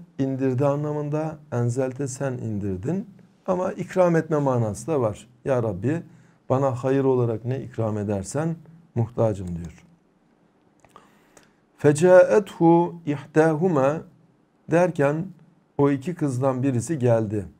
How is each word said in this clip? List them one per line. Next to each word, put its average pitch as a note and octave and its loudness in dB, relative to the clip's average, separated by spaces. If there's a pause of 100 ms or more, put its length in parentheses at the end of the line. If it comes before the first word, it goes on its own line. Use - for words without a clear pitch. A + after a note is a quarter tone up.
(200)
indirdi C3+ 0
anlamında. D3 -4 (140)
Enzelte, B2+ -2
sen C3+ -6
indirdin. A2 -6 (380)
Ama F#3 -2
ikram F3+ 2
etme D#3+ 0
manası A#2+ 0
da D#3 0
var. G#2+ -4 (180)
Ya B2+ 0
Rabbi, A#2 -4 (460)
bana C3+ 0
hayır C3+ 0
olarak A#2+ 0
ne B2 -4
ikram A2+ -4
edersen G#2 -4 (400)
muhtacım A2 -2
diyor. E2+ -12 (1900)
Fecaethu F3 6 (100)
ihdahuma D#3 0 (720)
derken D#3+ 2 (520)
o C#3+ 2
iki C#3+ -4
kızdan C3 -2
birisi C3+ -2
geldi. A2+ 0 (140)